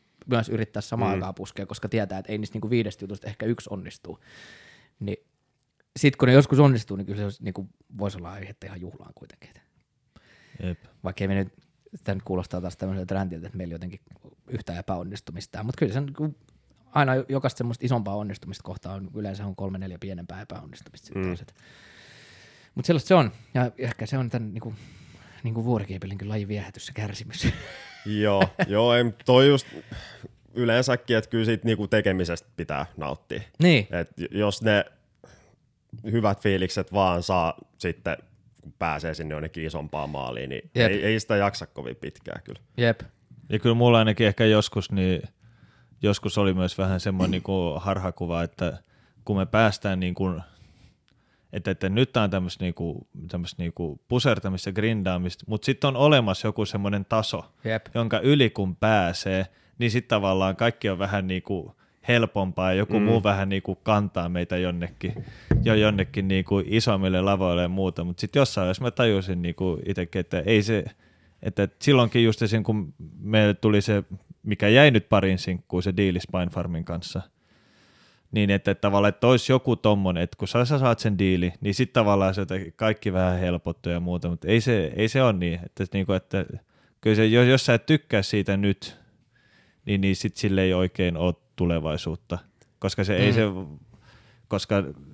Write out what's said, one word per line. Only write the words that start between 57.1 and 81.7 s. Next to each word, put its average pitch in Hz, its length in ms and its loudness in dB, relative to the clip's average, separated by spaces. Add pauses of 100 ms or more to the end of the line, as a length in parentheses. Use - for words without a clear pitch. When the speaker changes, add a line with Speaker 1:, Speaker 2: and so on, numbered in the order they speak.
Speaker 1:
Jep. 110 200 -4 (100)
Speaker 3:
jonka 113 240 0
yli 131 300 6
kun 95 260 -2
pääsee, 95 720 0 (320)
niin 120 140 0
sit 120 160 -2
tavallaan 95 480 2
kaikki 117 340 -2
on 90 100 -4
vähän 98 280 -2
niinku 92 480 -6 (320)
helpompaa 98 640 2
ja 92 60 2
joku 104 220 0
Speaker 2:
Mm. 104 60 2
Speaker 3:
muu 110 180 2
vähän 98 260 0
niinku 98 260 -4
kantaa 101 540 0
meitä 90 280 -4
jonnekin, 90 680 -6 (380)
jo 113 120 4
jonnekin 104 520 2
niinku 95 380 2
isommille 95 560 2
lavoille 92 400 2
ja 87 80 0
muuta. 92 340 -2
Mut 87 160 -6
sit - 160 -4
jossain 135 280 2
vaiheessa 92 200 -2
mä 123 80 -2
tajusin 95 500 0
niinku 87 440 -2
itekin, 92 340 -4
että 87 260 -4
ei 104 180 4
se, 107 220 -2 (560)
että 101 260 -2 (140)
silloinkin 123 420 4
just 113 180 4
esim, 110 220 0
kun 107 300 -2 (260)
meille 104 340 4
tuli 104 280 4
se, 104 220 2 (400)
mikä 104 240 0
jäi 135 240 10
nyt 110 180 2
parin 95 280 4
sinkkuun, 90 460 -4
se 98 140 -2
diili 95 220 2
Spine 90 320 -4
Farmin 85 340 -6
kanssa, 87 360 -8 (1080)
niin 104 180 2
että, 101 220 2
että 95 100 -2
tavallaan, 101 280 4
että - 180 0
olisi 127 240 4
joku 127 240 2
tommonen, 95 480 2
että - 140 -6
kun - 100 -6
sä, 120 180 2
sä 139 140 0
saat 120 200 2
sen 104 180 0
diili, 90 440 2
niin 101 120 0